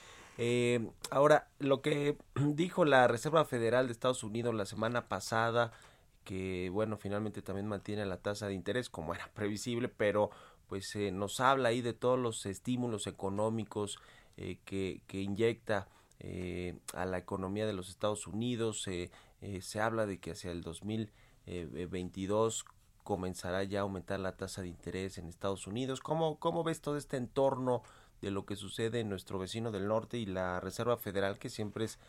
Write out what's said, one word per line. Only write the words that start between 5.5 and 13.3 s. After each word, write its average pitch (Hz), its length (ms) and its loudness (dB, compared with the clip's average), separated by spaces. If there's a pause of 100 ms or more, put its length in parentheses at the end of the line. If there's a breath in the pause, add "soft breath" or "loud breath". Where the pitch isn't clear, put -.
que, 92 480 -2
bueno, 107 260 0
finalmente 101 440 -4
también 98 260 -6
mantiene 104 380 -4
la 92 120 -4
tasa 104 300 -4
de 98 60 -2
interés, 101 360 -2
como 82 240 -6
era - 200 -10
previsible, 107 560 -2
pero, 104 400 4 (380 soft breath)
pues, 98 280 -6
eh, 101 160 0
nos 98 280 -4
habla 131 300 6
ahí 123 120 2
de 117 120 0
todos 127 260 2
los 120 260 -2
estímulos 120 640 -2
económicos, 104 920 -2 (380 soft breath)